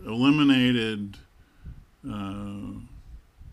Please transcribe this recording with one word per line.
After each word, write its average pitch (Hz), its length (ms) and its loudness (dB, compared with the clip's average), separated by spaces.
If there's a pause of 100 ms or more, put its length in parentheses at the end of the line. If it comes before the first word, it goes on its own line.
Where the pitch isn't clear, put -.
eliminated, 123 1120 2 (920)
uh, 101 640 -10 (800)